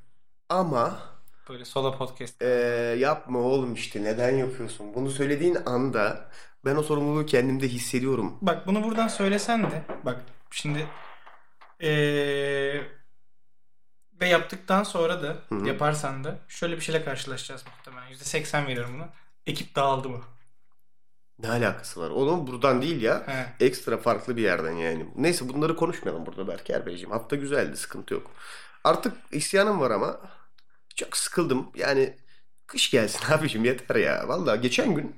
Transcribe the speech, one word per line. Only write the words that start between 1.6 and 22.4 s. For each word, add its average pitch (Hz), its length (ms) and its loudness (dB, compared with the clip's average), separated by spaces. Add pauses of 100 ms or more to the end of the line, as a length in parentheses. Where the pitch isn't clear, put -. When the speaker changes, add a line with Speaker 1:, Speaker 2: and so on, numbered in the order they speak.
Speaker 2:
solo 131 340 0
podcast. 127 440 -8
Speaker 1:
Ee, 120 40 2 (520)
yapma 135 400 2
oğlum 127 360 2
işte. - 300 -6
Neden 123 320 4
yapıyorsun? 113 580 -4
Bunu 135 160 -2
söylediğin 143 440 2 (120)
anda 123 640 2 (360)
ben 139 120 4
o 156 60 2
sorumluluğu 147 440 2
kendimde 131 420 4
hissediyorum. 123 720 0
Speaker 2:
Bak 175 260 0
bunu 208 180 2
buradan 226 240 0
söylesen 208 600 0
de, 156 120 -4 (220)
bak 123 160 -2 (300)
şimdi, 151 360 -2 (960)
ee, 143 960 2 (1400)
ve 180 80 2
yaptıktan 190 540 4
sonra 165 400 0
da, 151 140 -4 (120)
Speaker 1:
Hı 113 60 -2
hı. 101 120 0
Speaker 2:
yaparsan 139 580 0
da 180 140 -6 (100)
şöyle 170 280 -4
bir 160 40 -8
şeyle 160 240 0
karşılaşacağız 131 600 -8 (120)
muhtemelen. 127 320 -18
Yüzde 131 160 -18
seksen 151 420 0
veriyorum 123 280 -4
buna. 160 140 -10 (380)
Ekip - 300 -4
dağıldı 139 320 2
mı? 120 120 -8 (1160)
Speaker 1:
Ne 113 120 -6
alakası 113 500 0
var? 80 100 -4
Oğlum 139 360 2